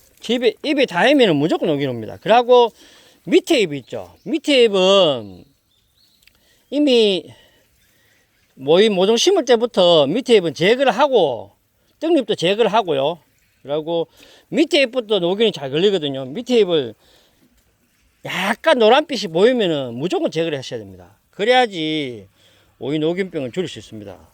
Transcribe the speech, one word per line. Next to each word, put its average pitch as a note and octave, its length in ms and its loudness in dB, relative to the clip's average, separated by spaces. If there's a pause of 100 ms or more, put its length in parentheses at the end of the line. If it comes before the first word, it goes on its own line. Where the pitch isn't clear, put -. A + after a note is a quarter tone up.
(220)
집에 A#3+ 320 0 (100)
잎이 C#4 220 0
닿으면은 G#3 500 2
무조건 F#3 320 -2
녹균 C#3+ 220 -2
옵니다. G#2+ 320 -10
그리고 A#3+ 500 4 (540)
밑에 D4+ 340 2
잎이 D3+ 200 -2
있죠. F#2+ 440 -14
밑에 C4+ 400 0
잎은 F3+ 800 2 (1300)
이미 A#3 640 0 (1200)
모이 E3 340 2
모종 G3 280 0
심을 F4 280 0
때부터 F#3 600 2
밑에 A3+ 280 0
잎은 E3+ 180 0
제거를 A#3+ 380 0
하고 F#3 600 0 (480)
떡잎도 C#4+ 360 0
제거를 G#3 360 0
하고요. E3+ 480 -2 (440)
그리고 D#3 440 -6 (420)
밑에 C#4+ 340 0
잎부터 A3 360 -2
녹균이 F#3+ 320 0
잘 C#3+ 200 -10
걸리거든요. D3 540 -2
밑에 A#3 340 -2
잎을 D#3+ 340 0 (1300)
약간 G3+ 520 -2
노란빛이 A3+ 540 0
보이면은 E3 640 0
무조건 G#3 340 -4
제거를 D#3 280 -6
하셔야 B2+ 220 -12
됩니다. F#2 380 -20 (140)
그래야지 D#3 960 -2 (520)
오이 C#3+ 200 -4
녹균병을 E3+ 520 -4
줄일 F3 160 -6
수 A#2+ 120 -16
있습니다. G2+ 380 -18 (160)